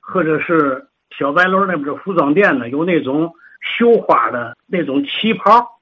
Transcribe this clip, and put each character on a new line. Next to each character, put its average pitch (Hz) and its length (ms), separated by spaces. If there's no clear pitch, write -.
或 - 220
者 156 160
是 147 480
小 143 160
白 175 120
楼 190 200
那 180 140
边 143 60
的 143 100
服 - 180
装 151 220
店 175 240
呢， 117 100
有 143 160
那 175 160
种 147 340
绣 233 400
花 139 280
的 120 240
那 - 180
种 139 180
旗 214 300
袍。 226 340